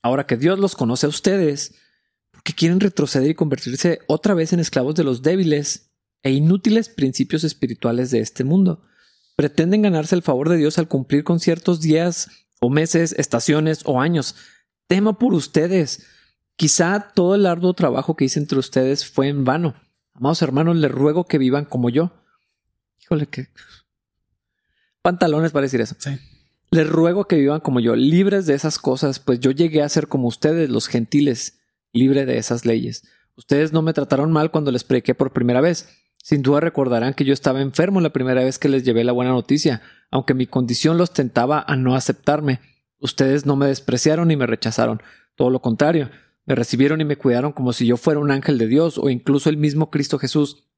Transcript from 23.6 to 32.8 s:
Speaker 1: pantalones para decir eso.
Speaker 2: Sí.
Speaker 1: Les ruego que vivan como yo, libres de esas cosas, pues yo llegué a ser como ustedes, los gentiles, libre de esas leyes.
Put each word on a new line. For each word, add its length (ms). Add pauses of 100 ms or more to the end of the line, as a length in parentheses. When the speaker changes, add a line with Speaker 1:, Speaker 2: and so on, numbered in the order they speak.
Speaker 1:
pantalones 500
para 120
decir 180
eso. 180
Speaker 2:
Sí. 120 (600)
Speaker 1:
Les 180
ruego 380
que 100
vivan 220
como 200
yo, 160
libres 500
de 80
esas 240
cosas, 420
pues 200
yo 120
llegué 300
a 80
ser 180
como 200
ustedes, 420
los 180
gentiles, 720 (320)
libre 340
de 120
esas 280
leyes. 380 (320)